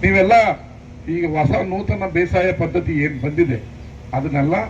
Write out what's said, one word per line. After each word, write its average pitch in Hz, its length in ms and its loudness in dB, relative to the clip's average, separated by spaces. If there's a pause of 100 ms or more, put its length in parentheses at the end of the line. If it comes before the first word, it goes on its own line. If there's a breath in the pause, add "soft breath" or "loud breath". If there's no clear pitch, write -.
ನೀವೆಲ್ಲ 190 300 6 (800)
ಈಗ 175 80 0 (140)
ಹೊಸ 151 140 2 (200)
ನೂತನ 196 360 -2 (100)
ಬೇಸಾಯ 180 320 2 (120)
ಪದ್ಧತಿ 165 340 -2 (100)
ಏನ್ 143 200 -4
ಬಂದಿದೆ 151 340 0 (540)
ಅದನ್ನೆಲ್ಲ 143 420 0 (140)